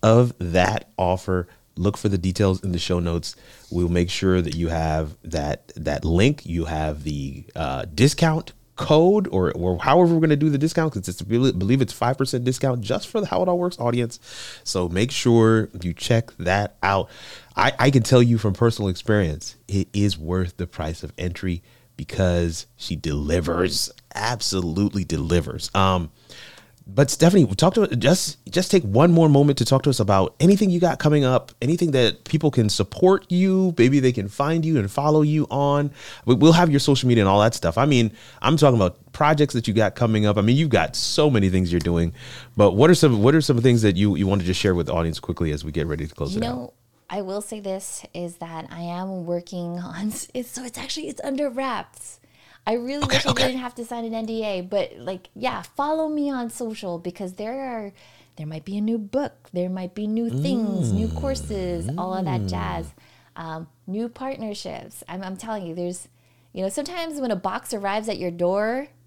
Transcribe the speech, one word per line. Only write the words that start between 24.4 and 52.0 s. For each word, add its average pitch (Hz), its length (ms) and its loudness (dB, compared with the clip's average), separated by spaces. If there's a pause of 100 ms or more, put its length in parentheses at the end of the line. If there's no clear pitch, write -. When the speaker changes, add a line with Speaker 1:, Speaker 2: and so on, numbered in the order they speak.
Speaker 1:
delivers. 80 680 -2
Um, 92 380 2 (760)
but 127 220 2
Stephanie, 170 460 6
talk 175 200 2
to 226 60 2
us, 190 160 0
just, 147 400 0 (140)
just 185 180 -2
take 185 140 4
one 123 280 4
more 165 160 6
moment 143 300 6
to 117 80 2
talk 131 180 4
to 147 60 2
us 131 100 0
about 98 400 2
anything 196 300 6
you 175 100 2
got 170 200 0
coming 151 260 4
up, 127 340 0
anything 160 320 0
that 127 340 2
people 151 260 0
can 110 180 2
support - 640 2
you, 185 440 2
maybe 131 240 4
they 127 120 4
can 101 160 -4
find 156 360 -2
you 156 140 2
and 98 140 0
follow 151 320 2
you 151 260 2
on. 143 400 0 (360)
We, 127 100 6
we'll 156 160 8
have 160 180 6
your 139 100 4
social 131 280 2
media 120 160 6
and 98 60 6
all 101 120 6
that 113 140 4
stuff. 85 240 -2
I 131 80 4
mean, 117 240 4 (320)
I'm 135 120 2
talking 139 200 6
about 95 220 2 (160)
projects 151 420 2
that 117 120 -2
you 107 60 0
got 104 220 2
coming 110 320 2
up. 101 100 2
I 104 40 2
mean, 117 160 4
you've 156 120 2
got 90 260 0
so - 360 0
many 101 180 4
things 90 220 0
you're 87 80 2
doing, 85 340 0 (420)
but 101 180 6
what 135 180 6
are 175 40 8
some, 120 280 4
what 131 100 6
are 160 80 4
some 131 220 2
things 120 180 6
that 104 140 4
you, 98 200 2
you 95 120 0
wanted 95 180 0
to 90 80 0
share 92 220 2
with 85 100 0
the - 80 -2
audience 82 260 -2
quickly 82 320 -4
as 73 140 -6
we 78 60 -8
get 73 160 -4
ready 73 180 -6
to 76 80 -12
close 82 220 -6
Speaker 2:
You 107 60 -4
Speaker 1:
it - 40 -4
out? 247 100 -6
Speaker 2:
know, 247 180 -14 (360)
I 196 140 -8
will 196 180 -8
say 214 200 -14
this, 190 420 -10 (100)
is 170 240 -10
that 165 320 -14
I 170 120 -14
am 180 440 -8
working 175 540 -8
on, 175 300 -8
s-, - 260 -12
it's, 247 160 -10
so 254 120 -12
it's 240 140 -14
actually, 302 300 -10
it's 277 160 -12
under 277 260 -4
wraps. 247 680 -10 (480)